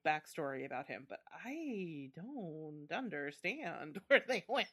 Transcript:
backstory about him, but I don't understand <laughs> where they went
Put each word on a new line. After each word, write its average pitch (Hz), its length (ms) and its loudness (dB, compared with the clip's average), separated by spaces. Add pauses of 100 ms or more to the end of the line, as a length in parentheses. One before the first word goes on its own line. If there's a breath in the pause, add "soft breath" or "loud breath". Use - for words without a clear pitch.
backstory 147 600 0
about 135 220 -6
him, 135 220 -8
but - 100 -8 (260)
I 196 680 -2
don't 156 760 -6
understand 170 1120 -2
<laughs> - 40 -12
where 262 200 10
they 233 200 2
went 226 260 4